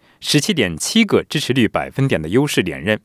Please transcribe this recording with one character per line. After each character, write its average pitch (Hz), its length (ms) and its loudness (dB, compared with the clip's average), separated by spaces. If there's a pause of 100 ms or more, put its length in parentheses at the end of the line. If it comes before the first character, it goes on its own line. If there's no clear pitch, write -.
(200)
十 - 200 0
七 202 140 0
点 92 240 0
七 - 260 2
个 120 240 2
支 160 120 -4
持 - 120 -4
率 113 160 2
百 71 220 -2
分 135 180 -2
点 101 140 0
的 78 80 -6
优 127 160 2
势 - 160 0
连 73 200 -4
任。 104 240 -2